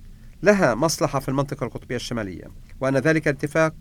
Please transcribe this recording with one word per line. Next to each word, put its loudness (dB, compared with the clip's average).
لها 6
مصلحة 0
في -6
المنطقة -2
القطبية -8
الشمالية، -6
وأن 2
ذلك 4
الاتفاق 2